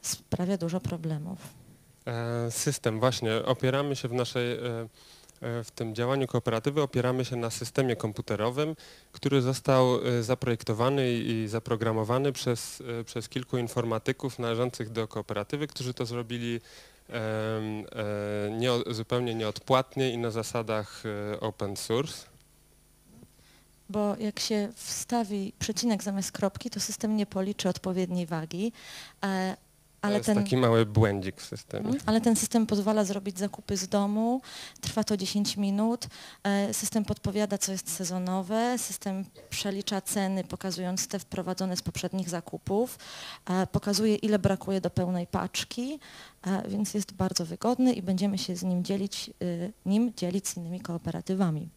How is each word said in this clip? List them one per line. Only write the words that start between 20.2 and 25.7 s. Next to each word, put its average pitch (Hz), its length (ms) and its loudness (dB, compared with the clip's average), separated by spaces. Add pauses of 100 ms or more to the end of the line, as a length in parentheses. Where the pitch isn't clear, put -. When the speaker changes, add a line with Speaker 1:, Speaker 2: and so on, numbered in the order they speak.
Speaker 2:
zasadach, 110 720 -2 (300)
e, - 60 -4
open 104 380 -4
source. - 600 -2 (1500)
Speaker 1:
Bo 208 300 0
jak 214 200 -4
się 208 360 0
wstawi 208 840 -2
przecinek 220 440 0